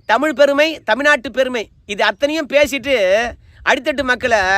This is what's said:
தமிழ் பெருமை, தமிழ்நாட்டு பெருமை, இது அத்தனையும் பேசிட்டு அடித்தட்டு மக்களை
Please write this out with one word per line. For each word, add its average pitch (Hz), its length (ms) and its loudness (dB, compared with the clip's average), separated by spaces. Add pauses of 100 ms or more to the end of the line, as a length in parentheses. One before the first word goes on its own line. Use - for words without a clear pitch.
தமிழ் 269 280 0
பெருமை, 285 460 2
தமிழ்நாட்டு 277 520 0
பெருமை, 247 380 -4 (160)
இது 202 180 0
அத்தனையும் 285 500 -2
பேசிட்டு 254 640 0 (480)
அடித்தட்டு 269 380 0
மக்களை 247 340 0 (200)